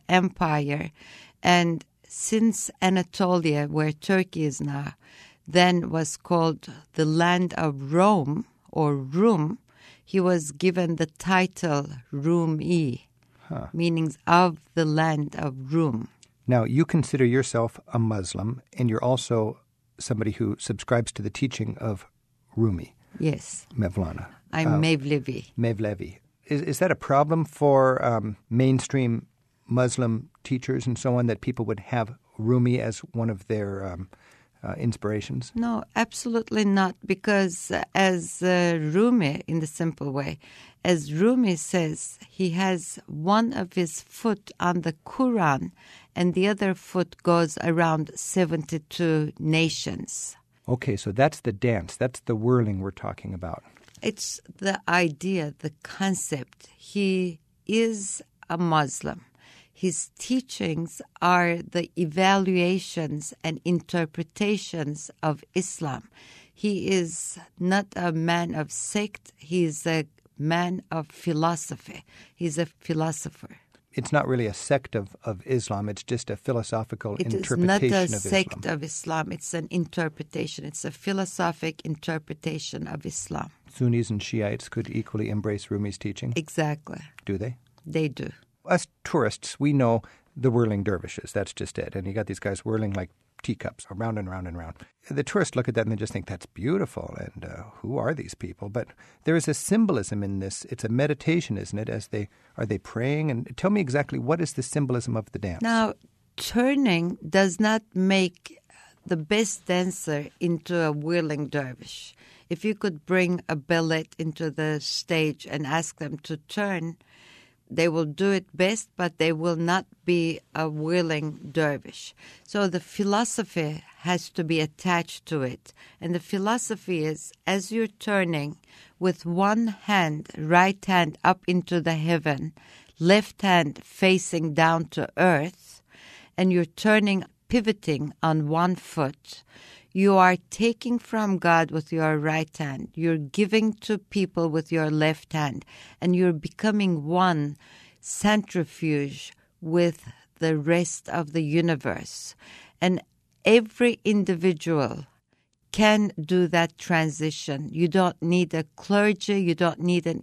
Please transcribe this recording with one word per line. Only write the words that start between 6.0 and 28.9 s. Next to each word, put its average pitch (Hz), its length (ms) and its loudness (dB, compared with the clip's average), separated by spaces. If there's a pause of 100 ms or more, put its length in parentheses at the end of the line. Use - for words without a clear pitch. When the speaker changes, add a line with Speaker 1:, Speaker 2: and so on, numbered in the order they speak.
Speaker 1:
called 165 520 0 (260)
the 160 100 2
land 170 500 2
of 143 380 -2
Rome, 180 540 4 (260)
or 147 240 0
Rum, 160 640 2 (460)
he 190 160 0
was 175 320 2
given 175 440 0
the 160 100 0
title 175 800 0 (240)
Rumi, 156 960 0 (400)
Speaker 2:
Huh. 131 240 -8
Speaker 1:
meanings 160 440 0 (120)
of 175 300 4 (160)
the 165 100 2
land 151 520 0
of 135 360 -6
Rum. 147 360 0 (380)
Speaker 2:
Now, 123 180 4
you 139 200 2
consider 139 400 2
yourself 120 560 2 (120)
a 120 60 0
Muslim, 107 640 -2 (100)
and 123 160 0
you're 110 140 0
also 120 560 0 (400)
somebody 107 340 -2
who 107 260 -2
subscribes 117 540 -2
to - 100 -8
the 101 80 -4
teaching 113 480 -4
of 107 280 -4 (500)
Rumi. 110 380 0 (240)
Speaker 1:
Yes. - 480 -4 (100)
Speaker 2:
Mevlana. 87 500 -2 (260)
Speaker 1:
I'm 156 220 2
Speaker 2:
Uh, 151 40 4
Speaker 1:
Mevlevi. 143 800 0
Speaker 2:
Mevlevi. 104 600 -2 (280)
Is, 147 160 -2
is 151 160 -2
that 185 140 2
a - 40 -2
problem 151 480 2
for, 135 600 4
um, 110 320 0 (120)
mainstream 127 800 2 (400)